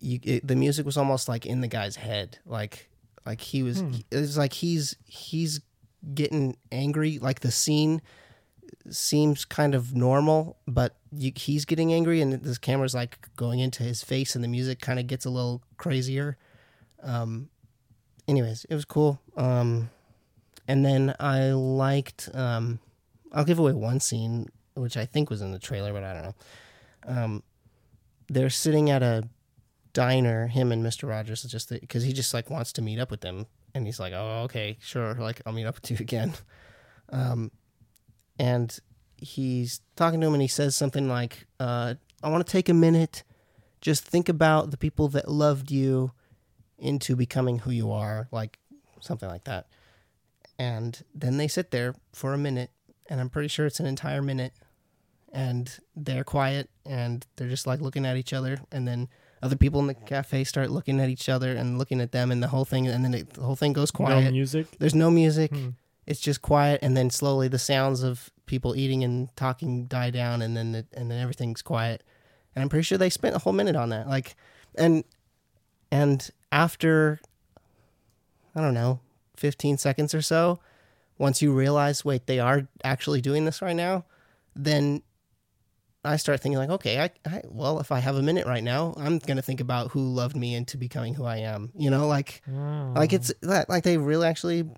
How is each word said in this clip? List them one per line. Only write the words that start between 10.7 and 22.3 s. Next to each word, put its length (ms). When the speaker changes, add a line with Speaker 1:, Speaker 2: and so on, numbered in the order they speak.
Speaker 1:
you, 180
he's 300
getting 280
angry, 280
and 120
this 260
camera's, 360
like, 240
going 240
into 220
his 200
face, 320
and 100
the 40
music 320
kinda 220
gets 220
a 60
little 320
crazier. 580
Um, 460
anyways, 400
it 60
was 100
cool. 360
Um, 540
and 160
then 360
I 320
liked, 800